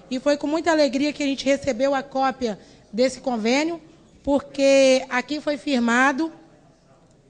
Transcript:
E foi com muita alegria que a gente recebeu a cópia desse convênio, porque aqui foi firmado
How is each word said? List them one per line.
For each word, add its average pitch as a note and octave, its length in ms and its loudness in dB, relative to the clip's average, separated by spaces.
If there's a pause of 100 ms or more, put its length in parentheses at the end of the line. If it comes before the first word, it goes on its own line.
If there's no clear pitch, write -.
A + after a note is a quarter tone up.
E B3+ 100 -4
foi D4 160 0
com D4 100 -4
muita D#4+ 260 0
alegria C#4+ 420 0
que D4+ 100 -6
a - 20 -2
gente C#4 200 -4
recebeu C4+ 500 0
a C4 80 -2
cópia C4 560 -4 (320)
desse B3+ 300 -2
convênio, C4+ 580 -2 (440)
porque C4+ 840 2
aqui C4 320 -4
foi D4 160 -4
firmado C4 760 0 (1000)